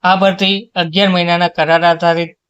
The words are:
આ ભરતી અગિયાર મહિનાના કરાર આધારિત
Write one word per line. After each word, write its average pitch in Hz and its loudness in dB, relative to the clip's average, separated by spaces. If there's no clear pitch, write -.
આ 185 2
ભરતી 196 -2
અગિયાર 180 0
મહિનાના 175 0
કરાર 165 0
આધારિત 170 0